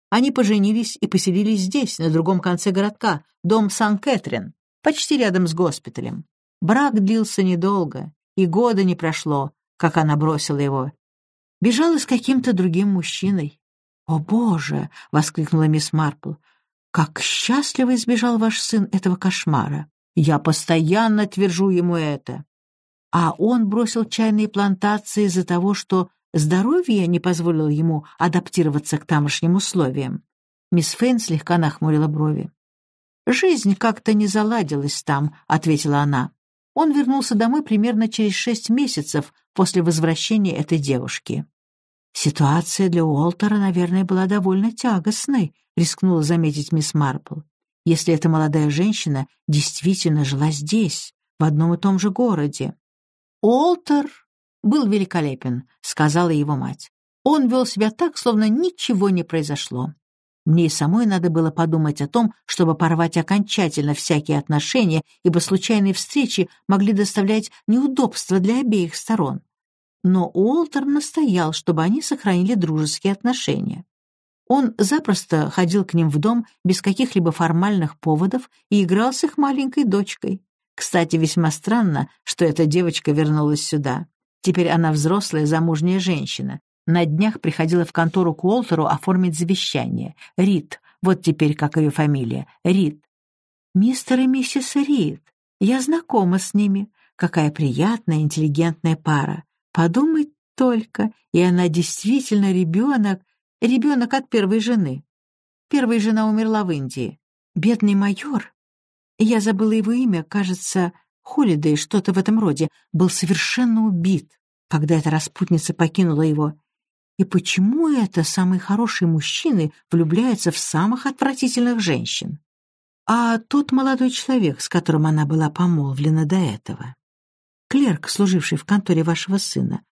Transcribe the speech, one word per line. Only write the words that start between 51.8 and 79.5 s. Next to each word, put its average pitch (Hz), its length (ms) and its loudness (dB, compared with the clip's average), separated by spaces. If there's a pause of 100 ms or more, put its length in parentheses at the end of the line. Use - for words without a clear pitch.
же 196 100 0
городе». 170 640 -2 (680)
«Уолтер 285 680 2 (540)
был 240 240 2
великолепен», 147 760 -2 (180)
сказала 160 480 0
его 147 260 0
мать. 131 360 -8 (320)
«Он 285 240 2
вел 254 180 2
себя 220 260 0
так, 320 260 -2
словно 220 320 2
ничего 233 600 0
не 180 140 2
произошло». 147 720 -6 (520)
Мне 165 200 4
и 156 40 2
самой 175 360 2
надо 185 240 2
было 160 220 0
подумать 156 500 0
о 143 60 -4
том, - 260 0 (120)
чтобы 160 300 0
порвать 165 420 0
окончательно 165 760 0
всякие 147 460 -2
отношения, 156 640 0 (200)
ибо 170 160 4
случайные 196 540 0
встречи - 560 -2 (180)
могли 196 240 2
доставлять 202 600 0 (160)
неудобства 254 720 0
для 226 220 0
обеих 208 340 -2
сторон. 160 460 -4 (640)
Но 180 260 2
Уолтер 269 560 0
настоял, 277 680 0
чтобы 160 320 -2
они 220 180 0
сохранили 196 540 0
дружеские 160 580 -2
отношения. - 720 -4 (640)
Он 247 300 2
запросто 202 760 0
ходил 185 340 0
к - 80 -18
ним 165 160 2
в 147 80 0
дом 226 300 0 (160)
без 185 180 0
каких-либо 196 500 0
формальных 170 680 0
поводов 180 500 0 (200)
и 202 140 4
играл 208 300 0
с - 100 -8
их 302 140 -2
маленькой 277 460 0